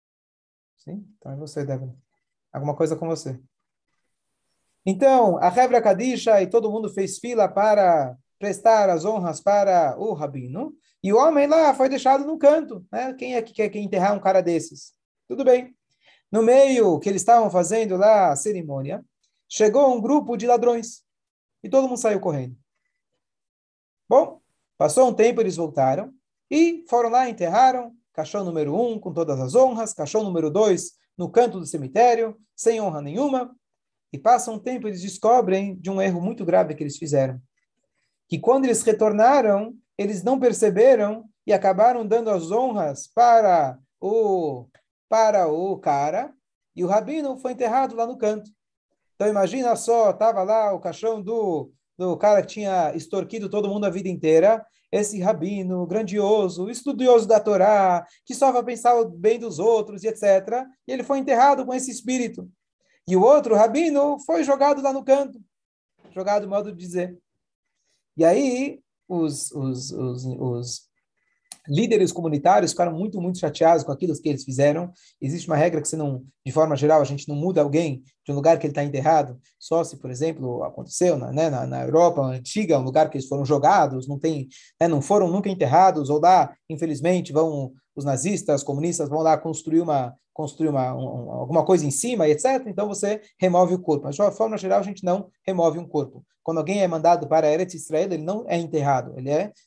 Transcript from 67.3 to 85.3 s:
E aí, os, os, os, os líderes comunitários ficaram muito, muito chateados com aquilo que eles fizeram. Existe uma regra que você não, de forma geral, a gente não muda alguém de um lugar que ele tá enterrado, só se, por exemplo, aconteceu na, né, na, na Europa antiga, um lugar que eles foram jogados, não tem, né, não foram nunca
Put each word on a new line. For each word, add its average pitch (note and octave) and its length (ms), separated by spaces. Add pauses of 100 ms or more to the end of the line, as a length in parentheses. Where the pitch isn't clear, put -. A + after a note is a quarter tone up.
E D#3+ 80
aí, B3+ 560 (280)
os, D#3+ 440
os, C3 400
os, B2+ 340
os B2 600 (840)
líderes F#3 420
comunitários E3+ 600
ficaram F3 260
muito, G3 240
muito F3+ 180
chateados D#3+ 440
com - 80
aquilo D#3+ 280
que - 80
eles C#3 160
fizeram. D3 480 (300)
Existe D3 260
uma D#3+ 80
regra D#3 260
que D3 60
você - 80
não, C#3+ 300 (200)
de C3 60
forma D#3 240
geral, D3 260
a C#3 40
gente C#3 220
não C#3+ 80
muda D#3+ 260
alguém D3 420 (220)
de D3 60
um C#3+ 40
lugar D#3+ 220
que D#3+ 100
ele C#3+ 60
tá C#3+ 100
enterrado, C#3+ 560 (200)
só E3 240
se, D3+ 140
por - 120
exemplo, C3 540
aconteceu - 540
na, B2 140
né, D#3 180
na, B2+ 160
na B2+ 180
Europa D3+ 380
antiga, C3+ 580
um B2+ 40
lugar D3+ 260
que C#3+ 80
eles C3 100
foram C#3 180
jogados, C#3+ 640
não C#3+ 100
tem, C#3+ 300 (320)
né, E3 80
não D3+ 140
foram F#3+ 280
nunca G3+ 200